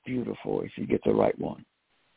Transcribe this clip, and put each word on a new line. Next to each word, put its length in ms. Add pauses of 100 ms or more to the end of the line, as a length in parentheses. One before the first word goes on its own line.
beautiful 560
if 160
you 80
get 180
the 80
right 260
one. 280 (500)